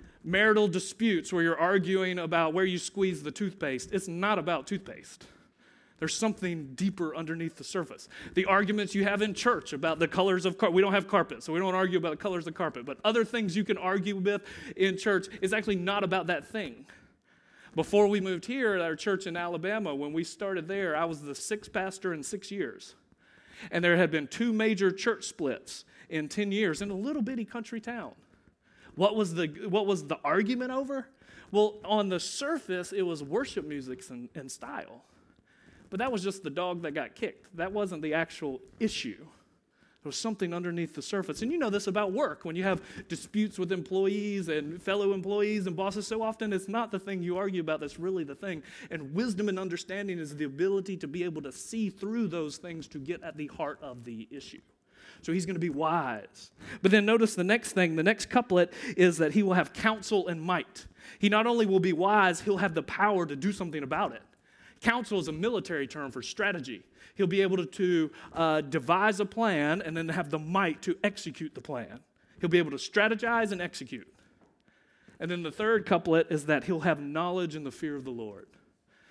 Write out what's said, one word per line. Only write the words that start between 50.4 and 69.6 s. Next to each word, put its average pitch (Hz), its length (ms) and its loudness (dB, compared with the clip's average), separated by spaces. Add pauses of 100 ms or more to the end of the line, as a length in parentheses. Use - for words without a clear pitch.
ability 185 520 -2
to 151 100 -8
be 170 160 -4
able 156 180 -6
to 135 100 -10
see 220 380 -4
through 208 400 -2
those 156 260 -4
things 165 340 -12
to - 80 -12
get 147 260 -8
at 165 120 -10
the 151 120 -8
heart 147 340 -6
of 123 240 -14
the 113 260 -10
issue. - 300 -16 (600)
So 160 120 -4
he's 180 120 0
gonna 180 140 -4
be 170 100 0
wise. 143 840 -2 (300)
But 190 100 6
then 208 140 8
notice 220 300 4
the 180 80 2
next 214 300 0
thing, 170 240 4
the 160 60 4
next 214 260 2
couplet 180 420 4 (240)
is 180 220 6
that 156 160 2
he 208 100 6
will 185 120 4
have 170 180 4
counsel 208 560 0
and 165 120 -4
might. 170 460 -4 (300)
He 202 100 4
not 214 180 6
only 233 200 4
will 190 160 6
be 180 100 4
wise, 185 480 6
he'll 202 200 2
have 180 140 2
the 156 100 0
power 196 420 2
to 143 100 -4
do 151 160 0
something 156 320 -4
about 147 300 0
it. 107 80 -14 (580)
Counsel 226 400 2
is 147 80 -4
a 156 60 -4
military 170 540 -2
term 143 220 -8
for 123 120 -10
strategy. 151 640 -4 (320)
He'll 196 120 2
be 196 140 2
able 190 160 2
to, 180 80 0
to, 175 460 2 (200)
uh, 160 300 2
devise 165 580 2
a 208 60 0
plan 190 560 2